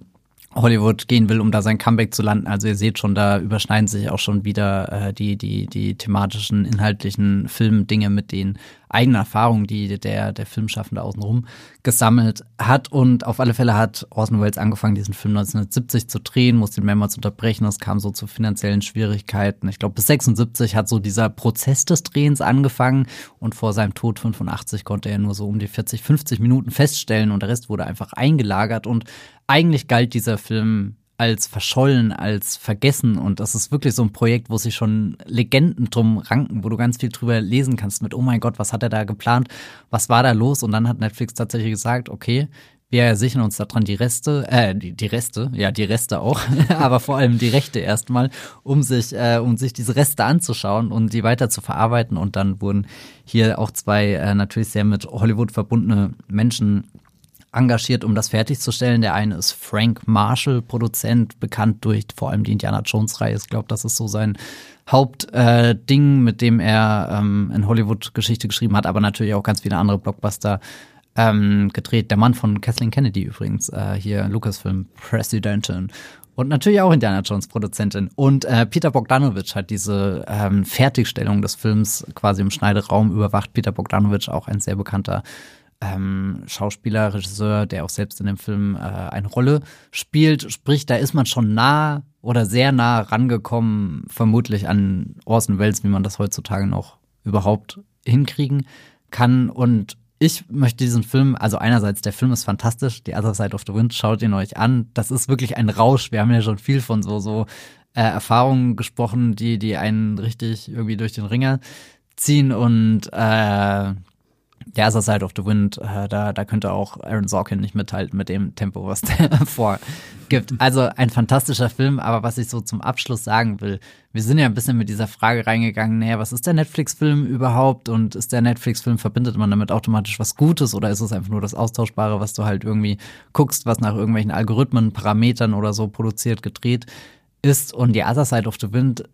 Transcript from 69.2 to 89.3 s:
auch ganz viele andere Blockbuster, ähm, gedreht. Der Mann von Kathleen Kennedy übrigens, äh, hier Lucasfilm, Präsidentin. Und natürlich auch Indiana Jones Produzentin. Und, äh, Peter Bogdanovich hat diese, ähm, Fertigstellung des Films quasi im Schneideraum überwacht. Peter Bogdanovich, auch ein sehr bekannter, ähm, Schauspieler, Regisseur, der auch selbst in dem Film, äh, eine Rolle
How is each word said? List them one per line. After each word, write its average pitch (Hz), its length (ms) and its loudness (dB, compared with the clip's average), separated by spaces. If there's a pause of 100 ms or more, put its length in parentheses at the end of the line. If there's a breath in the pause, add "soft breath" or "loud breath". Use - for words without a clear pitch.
auch 101 100 0
ganz 107 180 0
viele 101 160 -2
andere 101 200 2
Blockbuster, 101 640 -4 (560 loud breath)
ähm, 104 580 4
gedreht. 110 380 -2
Der 101 60 2
Mann 120 180 6
von 104 260 0
Kathleen 117 300 -2
Kennedy 107 320 0
übrigens, 101 460 -4
äh, 98 280 -4
hier 101 300 -2
Lucasfilm, 98 680 -4
Präsidentin. 104 920 -4 (480 loud breath)
Und 127 140 -2
natürlich 202 320 4
auch 185 100 6
Indiana 107 300 4
Jones 101 260 -4
Produzentin. 101 680 -4
Und, 139 300 4
äh, 117 220 2
Peter 156 240 0
Bogdanovich 123 640 0
hat 98 160 -6
diese, 98 560 -2
ähm, 101 380 0
Fertigstellung 104 760 0
des 101 140 -4
Films 107 580 -2
quasi 98 280 0
im 98 100 0
Schneideraum 104 600 2
überwacht. 101 420 -2
Peter 101 180 -2
Bogdanovich, 101 580 0
auch - 180 -6
ein 101 120 -4
sehr 101 160 -4
bekannter, 98 480 -4 (580 loud breath)
ähm, 95 640 -6
Schauspieler, 104 640 -2
Regisseur, 104 520 -2
der 87 200 -6
auch 92 40 -8
selbst - 300 -8
in 98 80 -4
dem 98 100 -2
Film, 101 380 -2
äh, - 40 -8
eine 95 480 -6
Rolle 135 340 2 (300 loud breath)